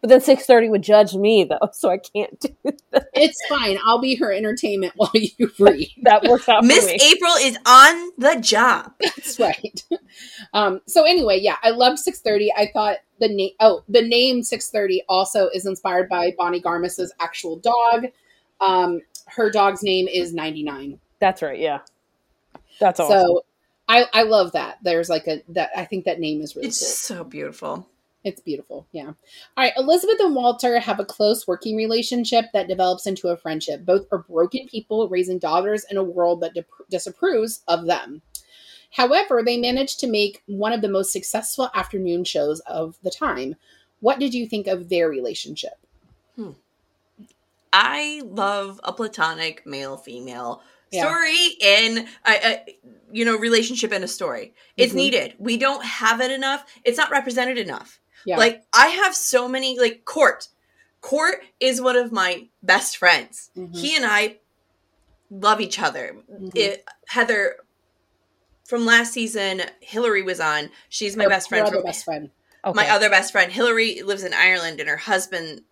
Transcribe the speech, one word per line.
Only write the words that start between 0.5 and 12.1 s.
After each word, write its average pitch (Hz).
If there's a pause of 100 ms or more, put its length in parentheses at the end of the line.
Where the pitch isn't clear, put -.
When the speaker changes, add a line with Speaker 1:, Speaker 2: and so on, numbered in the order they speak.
Speaker 1:
would 208
judge 208
me, 202
though, -
so -
I 185
can't -
do 277 (420)
that. -
Speaker 2:
It's 311 (120)
fine. 233
I'll 233
be 262
her 233
entertainment 202
<laughs> -
while 208
you 220
read. 180 (140)
Speaker 1:
That 214
works 240
out 226
for 233
Speaker 3:
Miss 302
Speaker 1:
me. 180
Speaker 3:
April 339
is 262
on 311
the 277
job. 226
Speaker 2:
That's -
right. - (680)
Um, 196
so 320
anyway, 269
yeah, 190
I 226
loved 247
six -